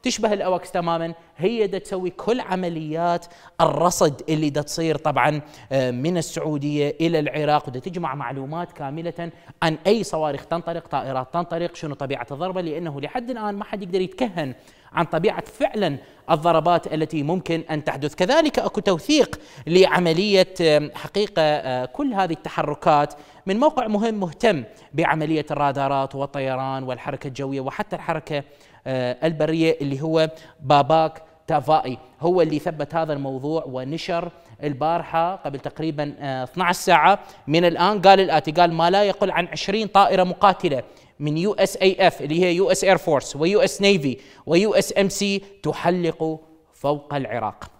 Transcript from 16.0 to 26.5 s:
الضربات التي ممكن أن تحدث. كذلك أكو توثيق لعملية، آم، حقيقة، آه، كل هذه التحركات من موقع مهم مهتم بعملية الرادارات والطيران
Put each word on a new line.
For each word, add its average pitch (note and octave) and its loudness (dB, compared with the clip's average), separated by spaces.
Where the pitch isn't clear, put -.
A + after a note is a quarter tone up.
الضربات D#3+ 2
التي D#3 -2
ممكن E3 -2
أن D3+ -4
تحدث. D3 -6
كذلك C#4+ 2
أكو - -2
توثيق G#3 2
لعملية، F3+ 4
آم، D3+ 4
حقيقة، - -2
آه، C3 0
كل C#4 -4
هذه F#3 0
التحركات D3+ 0
من G3 0
موقع C#4+ 2
مهم G#3+ 0
مهتم F#3 0
بعملية D3+ 0
الرادارات C#3 -2
والطيران C3+ -6